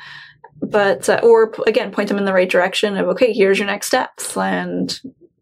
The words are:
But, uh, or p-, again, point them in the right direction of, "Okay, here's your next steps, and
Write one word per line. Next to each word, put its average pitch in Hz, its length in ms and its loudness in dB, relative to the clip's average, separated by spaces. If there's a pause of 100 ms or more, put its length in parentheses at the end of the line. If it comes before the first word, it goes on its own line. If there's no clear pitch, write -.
(640)
But, 202 480 0
uh, 190 120 2
or 226 280 6
p-, - 160 -10
again, 214 260 0
point 208 160 -4
them 202 80 -2
in 202 80 -2
the 196 80 -2
right 185 160 2
direction 190 480 0
of, 180 120 -2
"Okay, 214 260 2
here's 196 240 2
your 202 80 -4
next 202 220 -6
steps, - 460 -4
and 180 640 -4 (440)